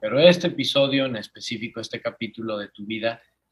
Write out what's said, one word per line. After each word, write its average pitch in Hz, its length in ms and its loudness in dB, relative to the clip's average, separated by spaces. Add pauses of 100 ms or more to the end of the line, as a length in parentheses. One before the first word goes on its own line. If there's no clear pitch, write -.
Pero 113 200 0
este 175 260 8
episodio 135 600 0
en 123 100 -6
específico, 110 640 -10
este 113 200 -10
capítulo 110 580 -8
de 101 100 -8
tu 104 180 -16
vida, 113 340 -4 (320)